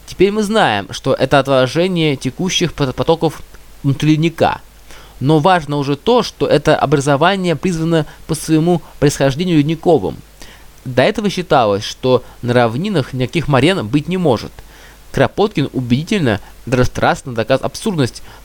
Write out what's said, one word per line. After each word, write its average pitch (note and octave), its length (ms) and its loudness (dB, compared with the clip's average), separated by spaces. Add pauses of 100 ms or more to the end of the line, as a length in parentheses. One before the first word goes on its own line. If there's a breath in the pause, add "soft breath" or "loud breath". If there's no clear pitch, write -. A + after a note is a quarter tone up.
Теперь - 260 2
мы G#3+ 120 0
знаем, E3+ 480 0
что - 220 -2
это C3+ 260 2
отложение D3 760 0
текущих E3 580 -4
пот-, C3 220 -4
потоков C#3+ 460 0 (420)
внутри D3 280 2
ледника. D#3 500 0 (580 loud breath)
Но D3+ 200 2
важно D3+ 360 2
уже C#3+ 220 -2
то, A#3 260 2
что - 240 -4
это D3 300 2
образование D3+ 800 0
призвано E3 480 0 (220 loud breath)
по D#3+ 60 -4
своему D#3+ 480 0 (180 loud breath)
происхождению D3 580 0
ледниковым. D3 580 2 (680 loud breath)
До B2+ 160 -2
этого G#3 280 0
считалось, A#2+ 540 0
что - 400 0 (180 loud breath)
на A#2+ 120 -2
равнинах B2+ 580 0
никаких C3 380 -4
морен C#3+ 360 2
быть C#3+ 220 -2
не F3 80 -4
может. C#3 380 -2 (580 loud breath)
Кропоткин D3 640 0
убедительно, B2+ 640 -2 (260 loud breath)
даже B2 200 2
страстно B2 500 -2
доказал B2 300 -2
абсурдность - 580 -4 (220 loud breath)